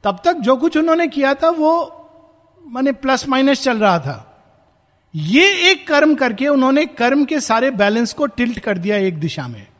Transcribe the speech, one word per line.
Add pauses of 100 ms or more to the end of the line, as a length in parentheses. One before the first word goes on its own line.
तब
तक
जो
कुछ
उन्होंने
किया
था,
वो (720)
माने
प्लस
माइनस
चल
रहा
था। (880)
ये
एक
कर्म
करके
उन्होंने
कर्म
के
सारे
बैलेंस
को
टिल्ट
कर
दिया
एक
दिशा
में (120)